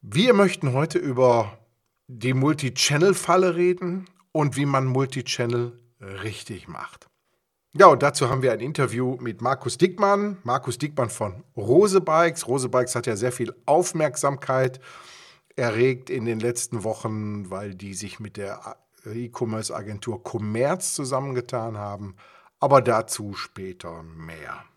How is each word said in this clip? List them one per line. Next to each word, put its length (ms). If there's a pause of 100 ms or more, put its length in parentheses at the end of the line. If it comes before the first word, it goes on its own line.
Wir 320
möchten 420
heute 260
über 580 (480)
die 260
Multichannel-Falle 1200
reden 520 (220)
und 260
wie 80
man 220
Multichannel 880 (240)
richtig 680
macht. 400 (640)
Ja, 160
und 160
dazu 260
haben 120
wir 100
ein 80
Interview 600
mit 220
Markus 340
Dickmann. 680
Markus 340
Dickmann 320
von 320 (140)
Rose 440
Bikes. 460
Rose 220
Bikes 260
hat 140
ja 80
sehr 160
viel 200 (140)
Aufmerksamkeit 1120 (800)
erregt 540
in 160
den 120
letzten 460
Wochen, 680
weil 240
die 200
sich 260
mit 160
der 400 (280)
E-Commerce-Agentur 1160
Commerz 720
zusammengetan 840
haben. 380 (460)
Aber 200
dazu 540
später 680
mehr. 600 (120)